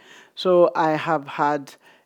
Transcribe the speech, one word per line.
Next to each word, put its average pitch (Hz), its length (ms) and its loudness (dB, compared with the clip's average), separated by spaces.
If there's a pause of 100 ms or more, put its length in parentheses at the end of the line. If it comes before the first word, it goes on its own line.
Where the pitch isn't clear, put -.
(360)
So 180 400 4
I 160 160 0
have 151 360 -4
had 147 460 -4 (320)